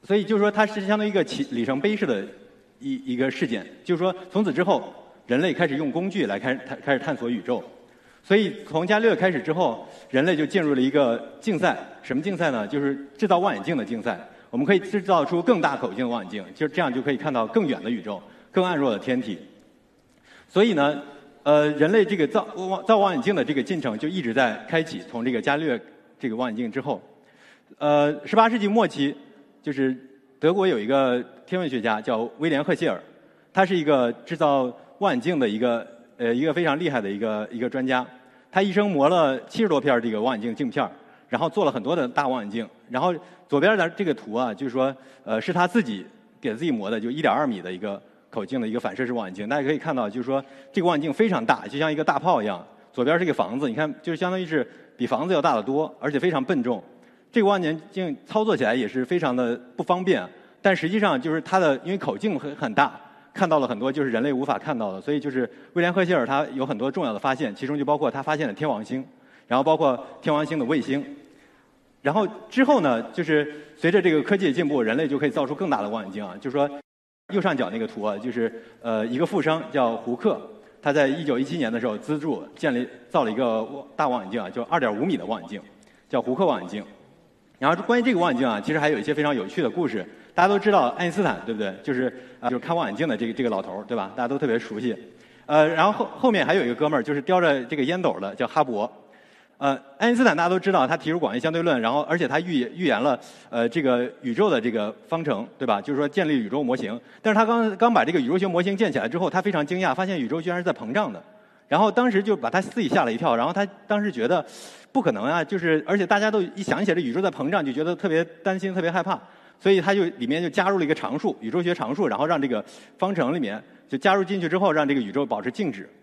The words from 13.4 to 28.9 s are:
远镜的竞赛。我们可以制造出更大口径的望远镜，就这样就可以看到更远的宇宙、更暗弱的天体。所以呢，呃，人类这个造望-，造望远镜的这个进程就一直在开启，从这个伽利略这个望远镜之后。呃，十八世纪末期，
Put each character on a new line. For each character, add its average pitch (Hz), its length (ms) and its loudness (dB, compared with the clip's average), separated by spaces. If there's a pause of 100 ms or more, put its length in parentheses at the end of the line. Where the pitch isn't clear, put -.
远 104 80 -6
镜 165 140 -2
的 120 80 -2
竞 110 180 -6
赛。 113 160 -2 (320)
我 - 60 -8
们 135 100 0
可 185 80 4
以 185 60 6
制 196 220 -4
造 175 240 2
出 175 160 0
更 202 180 4
大 147 160 0
口 123 140 -4
径 110 160 -4
的 - 20 -2
望 117 140 -4
远 92 80 -12
镜， 98 160 -8 (100)
就 156 100 -2
这 151 160 -2
样 135 120 0
就 127 80 -2
可 143 100 -2
以 127 60 0
看 156 140 -4
到 117 160 2
更 196 200 0
远 123 160 -4
的 107 60 -4
宇 113 120 -4
宙、 98 200 -8 (300)
更 185 120 2
暗 180 140 0
弱 139 120 2
的 104 100 0
天 127 220 -2
体。 104 180 -8 (1080)
所 190 140 4
以 226 100 4
呢， 147 280 2 (400)
呃， 151 300 6
人 151 200 4
类 214 140 6
这 208 100 -2
个 156 120 2
造 - 180 0 (100)
望-， 190 300 -4
造 220 140 6
望 196 140 4
远 135 80 -2
镜 202 120 0
的 151 100 2
这 135 100 -2
个 131 100 0
进 165 180 -4
程 110 160 -4
就 151 100 -4
一 180 140 -4
直 117 120 -2
在 120 200 2 (140)
开 165 160 0
启， 113 260 -8
从 117 160 -6
这 131 60 0
个 113 100 -2
伽 143 140 2
利 156 80 -4
略 123 180 -2 (380)
这 131 100 -4
个 110 60 -4
望 123 140 -2
远 110 60 -8
镜 117 140 -6
之 131 100 -6
后。 127 220 -4 (800)
呃， 147 360 2 (120)
十 - 80 0
八 226 120 6
世 226 120 0
纪 202 80 0
末 208 200 4
期， 147 280 -2 (480)